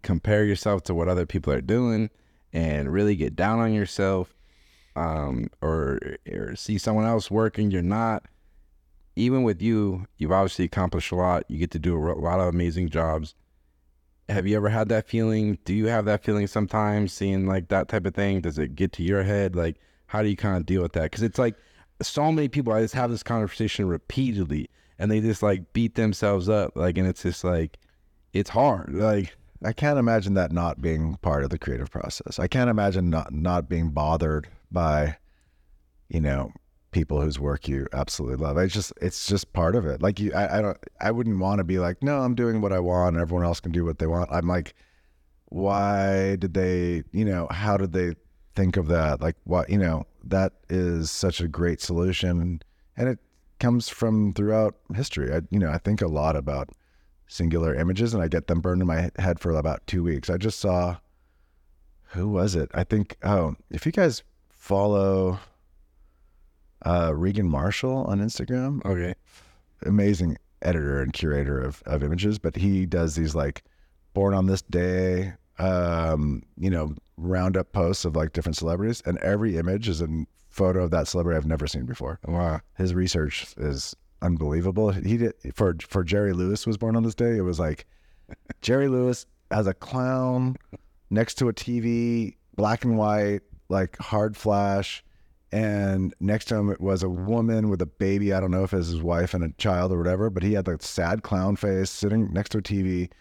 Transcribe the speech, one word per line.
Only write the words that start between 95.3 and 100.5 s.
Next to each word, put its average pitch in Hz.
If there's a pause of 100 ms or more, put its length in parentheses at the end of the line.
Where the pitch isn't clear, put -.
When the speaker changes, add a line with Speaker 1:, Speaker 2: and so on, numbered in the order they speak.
Speaker 2:
and 101
next 104
to 117
him 101
was 95
a 95
woman 110
with 92
a 85
baby. 98
I 95
don't 92
know 92
if 95
it 95
was 85
his 82
wife 85
and 87
a 80
child 92
or 87
whatever, 92
but 92
he 104